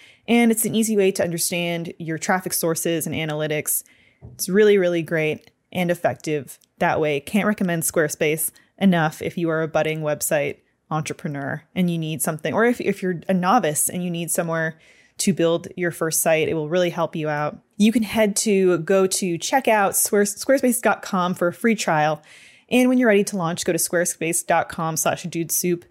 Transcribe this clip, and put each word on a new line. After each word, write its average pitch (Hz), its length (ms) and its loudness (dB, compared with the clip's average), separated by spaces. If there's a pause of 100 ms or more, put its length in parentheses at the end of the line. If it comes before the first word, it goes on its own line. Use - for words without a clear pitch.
(260)
And 233 240 6
it's 220 160 0
an 185 80 -2
easy 220 200 0
way 196 180 4
to 190 120 -2
understand 170 760 -4
your 160 200 -6
traffic 180 340 -2
sources 165 540 -2
and 165 80 -6
analytics. 151 680 -4 (520)
It's - 160 -8
really, 208 260 6
really 175 260 2
great 156 480 -2 (220)
and 175 180 -2
effective 151 680 -4 (200)
that 160 220 0
way. 151 200 0
Can't 202 260 -2
recommend 180 380 -2
Squarespace 156 680 -2 (260)
enough 170 460 2
if - 160 -6
you 165 100 -2
are 160 140 0
a 160 60 -4
budding 156 340 0
website 147 560 -2 (320)
entrepreneur 151 720 -6 (120)
and 175 160 0
you 170 80 -2
need 160 240 -6
something, 156 300 -4
or 220 120 2
if, 240 160 0
if - 220 -4
you're 180 260 -4
a 190 60 2
novice 180 540 2
and 180 160 -6
you 180 60 -4
need 170 200 -6
somewhere 165 480 -2 (400)
to 196 140 0
build 170 440 0
your 175 140 -2
first 160 300 -4
site, 160 280 2
it - 60 -2
will 151 140 -4
really 180 220 0
help 160 260 -4
you 151 120 -4
out. 147 300 -4 (180)
You 214 160 4
can 220 100 0
head 208 340 0
to, 190 420 2
go 190 280 2
to 180 320 -2
checkout, 214 560 2
square-, - 300 2
squarespace 254 560 0
dot 208 220 0
com 180 320 0
for 175 140 0
a 175 40 0
free 226 220 0
trial. 156 480 0 (480)
And 254 180 4
when 254 100 4
you're 247 100 4
ready 202 160 6
to 208 120 -6
launch, 175 280 -4
go 185 80 0
to 165 60 0
squarespace 175 680 -2
dot 165 220 2
com 160 280 -4
slash 151 280 -2
dudesoup 170 680 -4